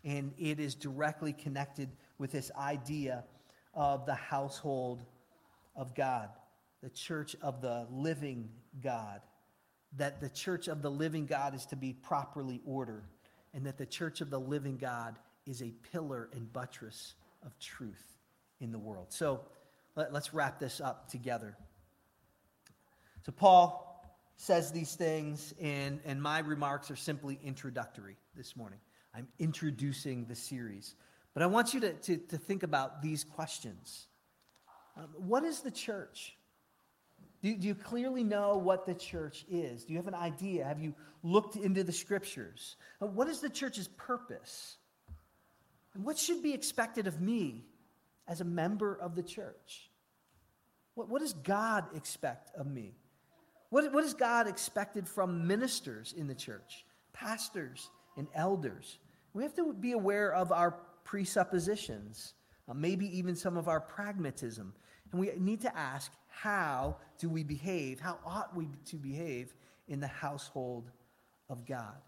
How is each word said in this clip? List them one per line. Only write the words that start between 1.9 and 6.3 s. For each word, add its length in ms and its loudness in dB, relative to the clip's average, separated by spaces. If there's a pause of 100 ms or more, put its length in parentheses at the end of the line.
with 140 -4
this 260 -4
idea 680 -2 (480)
of 320 4
the 100 2
household 880 -2 (720)
of 200 -8
God, 340 0 (520)